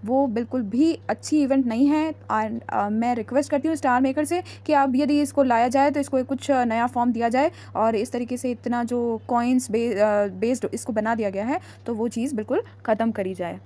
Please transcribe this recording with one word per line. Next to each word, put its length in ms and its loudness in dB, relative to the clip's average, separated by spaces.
वो 220 2
बिल्कुल 360 -4
भी 360 0
अच्छी 340 0
इवेंट 240 2
नहीं 200 2
है। 260 2
And, 560 -4
अ, 200 0
मैं 260 0
रिक्वेस्ट 360 -2
करती 180 0
हूँ 80 0
स्टार 240 2
मेकर 240 0
से 180 -2
कि 60 2
अब 240 4
यदि 260 2
इसको 200 2
लाया 260 4
जाए 220 4
तो 100 -2
इसको 240 0
कुछ 260 -6
नया 360 2
फॉर्म 260 0
दिया 160 0
जाए 220 2
और 180 2
इस 180 -2
तरीके 240 -4
से 140 -4
इतना 340 -2
जो 440 -2
कॉइन्स 420 2
बे-, 260 0
अ, 300 4
बेस्ड 480 -2
इसको 180 -6
बना 220 0
दिया 160 -2
गया 140 -4
है, 160 -2
तो 80 -4
वो 140 -2
चीज़ 260 -4
बिल्कुल 280 -2
ख़त्म 240 0
करी 240 -4
जाए। 320 -8